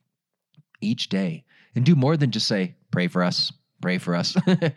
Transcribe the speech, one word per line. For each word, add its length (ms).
each 280
day 360
and 100
do 100
more 220
than 140
just 160
say, 300
"Pray 160
for 160
us, 300
pray 180
for 160
us." 260
<laughs> 60
You 80